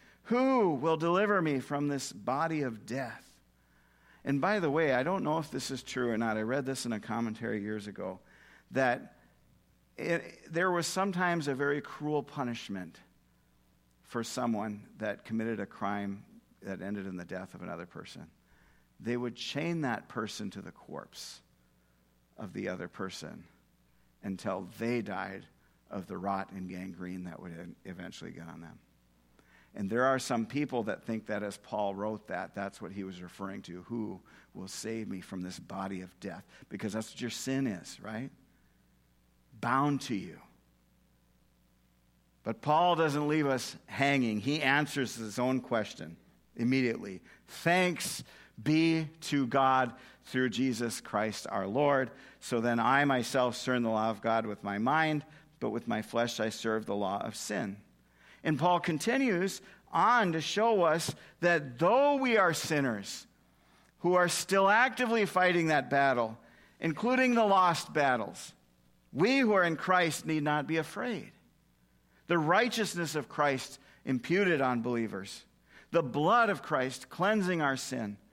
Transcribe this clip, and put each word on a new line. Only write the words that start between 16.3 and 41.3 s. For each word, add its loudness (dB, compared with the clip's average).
that -8
ended -6
in -8
the -8
death -10
of -14
another -10
person. -16
They -2
would -6
chain -4
that -4
person -6
to -12
the -14
corpse -16
of -14
the -6
other -8
person -12
until -6
they -2
died -8
of -8
the -10
rot -4
and -10
gangrene -10
that -12
would -14
e-, -14
eventually -12
get -14
on -14
them. -18
And -4
there 2
are 4
some 0
people -2
that -4
think -6
that -4
as -6
Paul -4
wrote -6
that, -8
that's -8
what -10
he -8
was -10
referring -10
to, -12
"Who -8
will -12
save -8
me -8
from -10
this -10
body -8
of -16
death?" -12
Because -6
that's -6
what -14
your -4
sin -2
is, -6
right? -8
Bound 2
to -4
you. -8